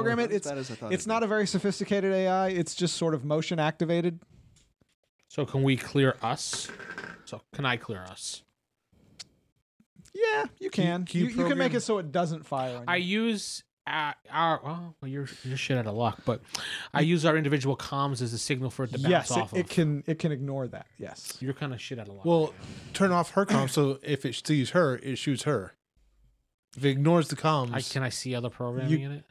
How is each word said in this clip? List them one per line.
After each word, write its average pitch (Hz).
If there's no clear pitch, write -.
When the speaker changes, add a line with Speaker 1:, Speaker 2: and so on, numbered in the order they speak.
Speaker 1:
reprogram 233
it. 233
Speaker 2:
Not 240
as 208
Speaker 1:
It's, 180
Speaker 2:
bad 143
as 131
I 113
thought 120
Speaker 1:
it's 185
Speaker 2:
it'd -
Speaker 1:
not 220
Speaker 2:
be. 233
Speaker 1:
a -
very 208
sophisticated 196
A 190
I. 185
It's 175
just 175
sort 165
of 131
motion 156
activated. 170
Speaker 3:
So 143
can 135
we 135
clear 135
us? -
So -
can 143
I 123
clear 98
us? -
Speaker 1:
Yeah, 427
you 381
Speaker 4:
Can -
you, -
Speaker 1:
can. 180
Speaker 4:
can 170
you -
Speaker 1:
You, 240
you 220
can 247
make 262
Speaker 4:
program 160
Speaker 1:
it 233
so 214
it 156
doesn't 151
fire 131
on 123
you. 120
Speaker 3:
I 175
use, 202
uh, 147
our, 160
well, 165
well, 135
you're, 139
you're 131
shit 131
out 117
of 104
luck, 117
but 113
I 147
use 160
our 160
individual 139
comms 139
as 117
a 117
signal 127
for -
it 110
to -
bounce 139
Speaker 1:
Yes, 170
it, 120
Speaker 3:
off 113
Speaker 1:
it 185
Speaker 3:
of. -
Speaker 1:
can, 151
it 160
can 160
ignore 135
that. -
Yes. -
Speaker 3:
You're 131
kinda 131
shit 120
out 104
of 101
luck 101
Speaker 4:
Well, 165
Speaker 3:
right -
now. -
Speaker 4:
turn 190
off 175
her 196
comm, 135
so 139
if 147
it 123
sees 143
her, 147
it 127
shoots 135
her. 107
If 127
it 143
ignores 147
the 143
comms, 139
Speaker 3:
I, 135
can 135
I 127
see 127
other 120
programming 127
Speaker 1:
You, 139
Speaker 3:
in 143
it? 143